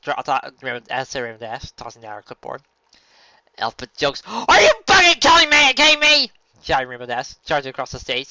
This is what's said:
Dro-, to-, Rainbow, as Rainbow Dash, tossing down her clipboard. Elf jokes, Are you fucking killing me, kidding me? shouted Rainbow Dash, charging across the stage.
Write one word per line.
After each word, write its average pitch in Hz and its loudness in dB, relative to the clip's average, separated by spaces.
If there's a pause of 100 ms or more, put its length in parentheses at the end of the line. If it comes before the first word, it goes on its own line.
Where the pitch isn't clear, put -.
Dro-, 143 -6 (100)
to-, 135 -4
Rainbow, 123 -10
as 131 -8
Rainbow 117 -8
Dash, 113 -12
tossing 120 -18
down 107 -16
her 104 -16
clipboard. 127 -16 (960)
Elf 113 -6 (220)
jokes, 139 -4
Are 247 2
you 622 6 (160)
fucking 359 4
killing 330 4
me, 294 4
kidding 294 2
me? 294 2 (320)
shouted 135 0
Rainbow 123 -12
Dash, 123 -6 (100)
charging 143 -2
across 127 -8
the 127 -12
stage. 131 -6